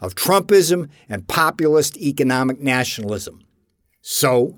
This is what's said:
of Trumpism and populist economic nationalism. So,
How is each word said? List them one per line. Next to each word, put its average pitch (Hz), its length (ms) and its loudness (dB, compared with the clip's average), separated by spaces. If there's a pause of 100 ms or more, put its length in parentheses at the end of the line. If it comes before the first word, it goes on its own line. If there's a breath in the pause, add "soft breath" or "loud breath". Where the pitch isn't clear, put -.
of 92 120 -10
Trumpism 180 760 2 (180 soft breath)
and 202 180 -8
populist 156 720 0
economic 131 640 -2
nationalism. 123 800 -4 (640)
So, 127 560 0